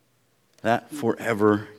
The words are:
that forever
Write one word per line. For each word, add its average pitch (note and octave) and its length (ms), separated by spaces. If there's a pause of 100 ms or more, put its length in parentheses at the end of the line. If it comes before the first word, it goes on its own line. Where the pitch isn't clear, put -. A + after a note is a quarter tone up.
(640)
that - 280
forever G#2+ 800 (100)